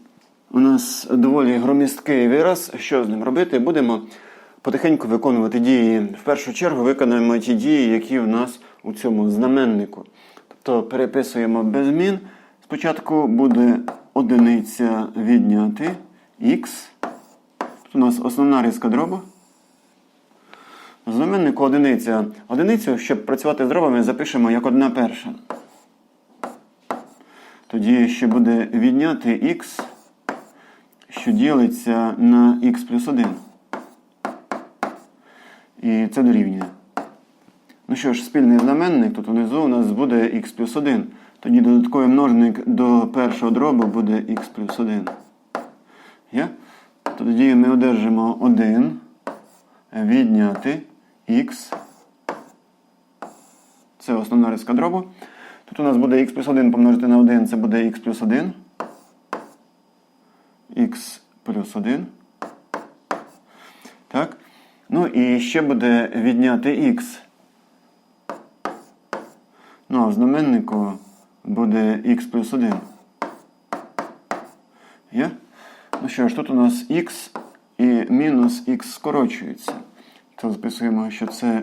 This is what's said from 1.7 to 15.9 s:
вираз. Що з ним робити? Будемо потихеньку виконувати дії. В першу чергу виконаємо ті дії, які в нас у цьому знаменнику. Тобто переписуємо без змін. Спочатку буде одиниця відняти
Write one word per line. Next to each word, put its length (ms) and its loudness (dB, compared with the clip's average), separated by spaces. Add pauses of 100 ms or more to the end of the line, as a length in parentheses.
вираз. 500 0
Що 260 -2
з 40 -4
ним 140 -4
робити? 360 -2
Будемо 420 0 (600)
потихеньку 460 0
виконувати 500 0
дії. 420 2
В 240 -8
першу 280 -2
чергу 320 -2
виконаємо 540 2
ті 160 -2
дії, 340 2
які 300 0
в 80 0
нас 340 -2 (220)
у 100 -10
цьому 380 -2
знаменнику. 720 0 (440)
Тобто 340 -4
переписуємо 800 -2
без 240 0
змін. 320 0 (460)
Спочатку 600 -4
буде 520 4 (360)
одиниця 920 2 (100)
відняти 720 2 (500)